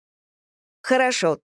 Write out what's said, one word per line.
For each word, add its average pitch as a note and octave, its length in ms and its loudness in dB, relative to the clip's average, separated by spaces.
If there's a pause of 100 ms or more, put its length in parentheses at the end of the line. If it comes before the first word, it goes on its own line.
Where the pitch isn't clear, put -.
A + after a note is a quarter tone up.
(840)
«Хорошо, B3+ 600 0